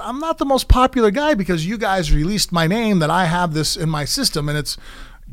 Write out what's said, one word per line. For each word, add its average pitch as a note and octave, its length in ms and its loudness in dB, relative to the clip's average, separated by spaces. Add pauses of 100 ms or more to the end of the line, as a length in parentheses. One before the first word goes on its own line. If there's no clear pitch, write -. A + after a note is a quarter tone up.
I'm A#3 180 -8
not D#4+ 200 -4
the D4+ 60 0
most C4+ 220 0
popular B3+ 440 4
guy D4 240 0
because F3 320 -2
you A3+ 100 -4
guys F#3+ 340 0
released E3 400 2
my E3+ 140 2
name, G#3+ 340 2
that D3+ 120 2
I F3+ 140 2
have F3 280 0
this D#3 240 -2
in E3 120 -2
my D3 160 -4
system, D#3 440 -2
and D3 80 -2
it's - 200 -6 (560)